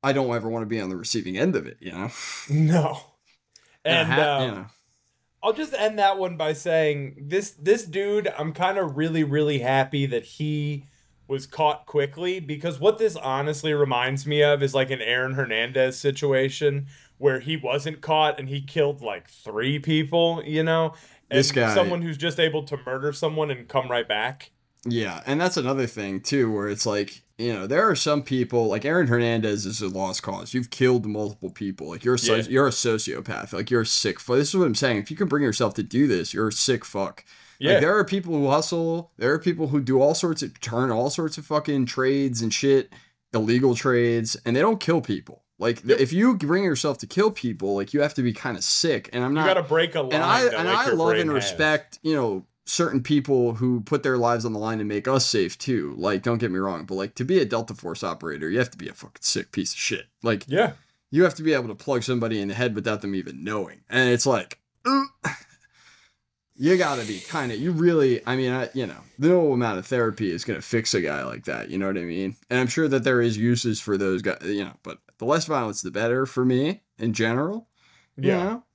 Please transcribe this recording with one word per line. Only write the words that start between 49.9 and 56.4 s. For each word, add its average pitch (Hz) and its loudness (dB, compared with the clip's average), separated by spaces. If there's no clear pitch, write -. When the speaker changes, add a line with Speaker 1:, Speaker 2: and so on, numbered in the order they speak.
Speaker 2:
a 160 0
line 135 -2
Speaker 1:
and 156 2
I, 226 4
Speaker 2:
that, 240 2
Speaker 1:
and 170 0
Speaker 2:
like, - 2
Speaker 1:
I 269 2
Speaker 2:
your - 2
Speaker 1:
love - 2
Speaker 2:
brain - 2
Speaker 1:
and 156 0
Speaker 2:
has. 143 0
Speaker 1:
respect, 151 0
you 156 0
know, 107 0
certain - 0
people 131 2
who 123 0
put 143 -2
their 131 0
lives 117 2
on 113 -2
the 107 -6
line 110 -4
to 107 -4
make 104 -4
us 131 2
safe 92 0
too. 76 -4
Like, 98 0
don't 117 0
get 107 -2